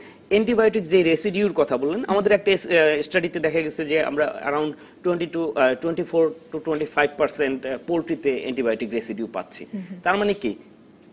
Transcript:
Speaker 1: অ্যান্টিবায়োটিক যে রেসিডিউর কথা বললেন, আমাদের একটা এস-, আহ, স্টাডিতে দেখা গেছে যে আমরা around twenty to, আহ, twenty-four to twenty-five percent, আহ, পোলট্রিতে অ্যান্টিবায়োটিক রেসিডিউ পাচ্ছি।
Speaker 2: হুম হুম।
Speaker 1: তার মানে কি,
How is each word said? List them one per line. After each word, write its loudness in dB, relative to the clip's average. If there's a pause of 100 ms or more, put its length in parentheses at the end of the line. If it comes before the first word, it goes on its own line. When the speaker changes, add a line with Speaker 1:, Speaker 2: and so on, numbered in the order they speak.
(300)
Speaker 1:
অ্যান্টিবায়োটিক 2
যে 4
রেসিডিউর 2
কথা 2
বললেন, -2
আমাদের 2
একটা 4
এস-, 0
আহ, 4
স্টাডিতে -2
দেখা 0
গেছে -4
যে 2
আমরা -2
around 0 (340)
twenty -2
to, -2
আহ, 6
twenty-four 0 (240)
to -6
twenty-five 0
percent, -2
আহ, -6 (100)
পোলট্রিতে -2
অ্যান্টিবায়োটিক -2
রেসিডিউ -6
পাচ্ছি। -8
Speaker 2:
হুম -8
হুম। -12
Speaker 1:
তার 2
মানে 0
কি, -4 (580)